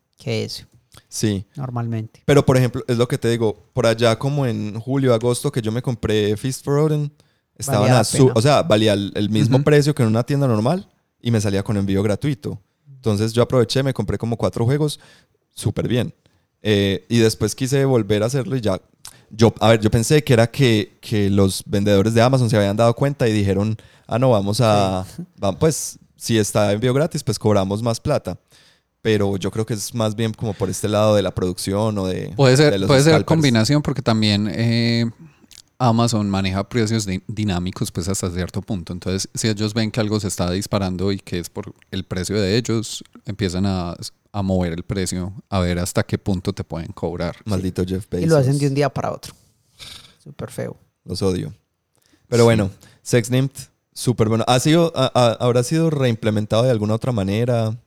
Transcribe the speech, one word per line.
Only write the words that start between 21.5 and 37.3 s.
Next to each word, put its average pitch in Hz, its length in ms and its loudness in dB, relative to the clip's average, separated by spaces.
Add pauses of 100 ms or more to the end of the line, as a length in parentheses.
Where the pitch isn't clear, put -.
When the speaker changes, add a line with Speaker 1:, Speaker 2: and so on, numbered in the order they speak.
Speaker 2:
vendedores 104 480 2
de 117 80 6
Amazon 127 260 2
se 110 80 2
habían 101 180 2
dado 117 200 4
cuenta 139 320 -2
y 110 60 2
dijeron, 104 440 0 (300)
"Ah, 110 120 -2
no, 131 120 4
vamos 101 300 2
a, 98 440 2 (100)
Speaker 1:
Sí. 170 80 -12 (180)
Speaker 2:
va-, 98 160 -2
pues, - 420 -2 (160)
si - 240 -2
está 104 340 0
envío 120 200 0
gratis, 151 300 -2
pues 107 160 -4
cobramos 101 440 0
más 117 160 -4
plata". 123 380 -4 (640)
Pero 101 360 0
yo 92 140 -4
creo 110 140 -4
que 117 100 -4
es - 200 -10
más 110 200 -2
bien 110 180 -4
como 107 200 -6
por 95 160 -4
este 101 200 -4
lado 107 260 4
de 101 60 4
la 92 120 -4
producción 98 680 -2
o 95 80 -4
de, 101 280 -8
Speaker 3:
Puede 131 220 6
ser, 151 160 6
Speaker 2:
de 98 60 -2
los 95 80 0
Speaker 3:
puede 135 140 6
ser 156 120 4
Speaker 2:
scalpers. - 140 2
Speaker 3:
combinación, 143 540 2
porque 147 200 -4
también... 107 500 2
Eh... 117 580 0 (720)
Amazon 113 500 2
maneja 95 380 -2
precios 110 380 -2
di-, 95 220 -4
dinámicos, 98 640 -4